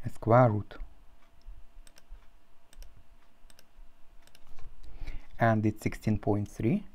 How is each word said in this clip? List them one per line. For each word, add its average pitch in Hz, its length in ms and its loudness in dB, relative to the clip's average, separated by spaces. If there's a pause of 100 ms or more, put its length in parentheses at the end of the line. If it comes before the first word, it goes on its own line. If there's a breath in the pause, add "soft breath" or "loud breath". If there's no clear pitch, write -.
a - 20 0
square 120 400 8
root. 104 280 0 (4000 loud breath)
And 110 280 6
it's 107 160 0
sixteen - 340 2
point 104 320 2
three 135 360 0 (100)